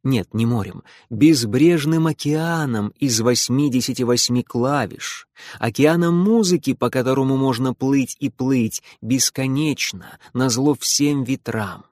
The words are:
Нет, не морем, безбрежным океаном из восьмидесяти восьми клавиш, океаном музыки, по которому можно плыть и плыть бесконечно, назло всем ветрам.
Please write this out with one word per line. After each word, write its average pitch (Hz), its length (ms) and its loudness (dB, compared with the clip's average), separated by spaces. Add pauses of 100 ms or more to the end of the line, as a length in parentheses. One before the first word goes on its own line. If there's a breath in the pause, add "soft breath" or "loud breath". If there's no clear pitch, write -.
Нет, 123 300 0
не 113 100 0
морем, 107 380 -2 (260 loud breath)
безбрежным 151 1000 2
океаном 147 880 -2
из 113 240 0
восьмидесяти 123 800 0
восьми 123 400 0
клавиш, - 840 -4 (300 loud breath)
океаном 170 600 2
музыки, 185 560 2
по - 160 0
которому 131 480 0
можно 131 340 0
плыть 135 480 -2
и 139 80 -4
плыть 127 540 -2 (180 loud breath)
бесконечно, 131 1160 -4 (160 loud breath)
назло 131 400 0
всем 143 500 0
ветрам. 113 680 -6